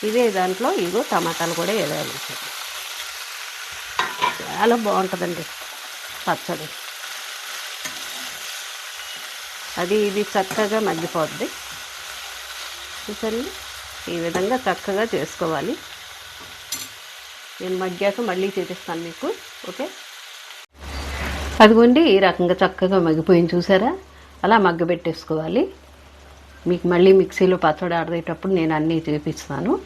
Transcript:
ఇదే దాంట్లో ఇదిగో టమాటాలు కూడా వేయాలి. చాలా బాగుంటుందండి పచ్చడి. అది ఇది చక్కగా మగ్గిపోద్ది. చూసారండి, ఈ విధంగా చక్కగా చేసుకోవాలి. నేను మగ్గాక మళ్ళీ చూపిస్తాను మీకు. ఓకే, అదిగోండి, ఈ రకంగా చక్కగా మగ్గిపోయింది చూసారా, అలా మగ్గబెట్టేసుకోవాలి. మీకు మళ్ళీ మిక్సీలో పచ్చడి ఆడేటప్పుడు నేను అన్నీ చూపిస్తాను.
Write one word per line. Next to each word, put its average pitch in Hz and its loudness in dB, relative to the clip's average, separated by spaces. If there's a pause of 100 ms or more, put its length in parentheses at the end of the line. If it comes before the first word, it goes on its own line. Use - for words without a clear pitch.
ఇదే 240 4 (140)
దాంట్లో 185 2 (140)
ఇదిగో 180 0 (100)
టమాటాలు 165 0
కూడా 180 0
వేయాలి. 151 -2 (2250)
చాలా 226 2 (100)
బాగుంటుందండి 180 0 (800)
పచ్చడి. 160 -4 (3250)
అది 180 2 (120)
ఇది 202 0 (120)
చక్కగా 208 0 (100)
మగ్గిపోద్ది. 165 -2 (1600)
చూసారండి, 226 -4 (600)
ఈ 175 -2
విధంగా 180 0 (100)
చక్కగా 196 0 (100)
చేసుకోవాలి. 160 -2 (1900)
నేను 185 -2
మగ్గాక 190 0 (100)
మళ్ళీ 185 2
చూపిస్తాను 175 -4
మీకు. 196 -6 (420)
ఓకే, 262 -6 (1800)
అదిగోండి, 233 10 (120)
ఈ - 8 (140)
రకంగా 175 4
చక్కగా 185 4
మగ్గిపోయింది 165 6
చూసారా, 196 4 (540)
అలా 214 6 (120)
మగ్గబెట్టేసుకోవాలి. 165 0 (1080)
మీకు 180 2
మళ్ళీ 180 8 (100)
మిక్సీలో 185 2 (100)
పచ్చడి 170 0
ఆడేటప్పుడు 170 -4
నేను 160 2
అన్నీ 160 2 (120)
చూపిస్తాను. 151 -2 (140)